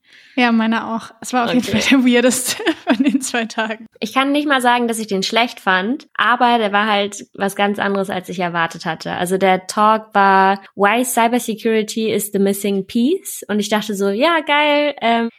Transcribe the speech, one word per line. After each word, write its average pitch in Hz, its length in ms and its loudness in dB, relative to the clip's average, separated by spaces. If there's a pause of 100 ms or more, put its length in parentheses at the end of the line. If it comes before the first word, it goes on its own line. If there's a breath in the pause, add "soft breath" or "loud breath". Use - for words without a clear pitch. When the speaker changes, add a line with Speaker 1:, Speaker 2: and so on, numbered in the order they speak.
(380 soft breath)
Speaker 1:
Ja, 240 140 2
meiner 220 440 0
auch. - 160 -10 (100)
Es - 120 -10
war 247 120 0
auf 254 80 -2
jeden 247 140 2
Speaker 2:
Okay. 208 140 0
Speaker 1:
Fall 277 200 2
der 240 80 4
weirdeste 240 520 2 (120)
<laughs> - 140 -18
von 262 160 2
den 277 180 0
zwei 233 240 -4
Tagen. 220 400 -6 (140)
Speaker 2:
Ich 214 140 -8
kann 269 180 0
nicht 294 160 0
mal 269 140 2
sagen, 240 260 2
dass 226 120 -4
ich 214 80 -8
den 190 160 -2
schlecht 233 360 -2
fand, 196 540 -2
aber 240 440 2
der 208 140 0
war 208 160 0
halt 202 460 -2
was 196 220 -4
ganz 202 240 0
anderes, 196 300 -2
als 185 200 -8
ich 180 100 -8
erwartet 170 460 -4
hatte. 170 280 -6
Also 180 240 -2
der 185 300 2
Talk 214 460 0
war 196 480 4 (140 loud breath)
Why 208 280 2
Cybersecurity 226 1080 0
is 208 200 -2
the 196 80 0
Missing 196 460 0
Piece 269 600 -2
und 208 120 -2
ich 208 100 -4
dachte 214 260 -2
so, 196 140 0
ja, 302 360 2
geil, 294 560 0
ähm, 233 380 0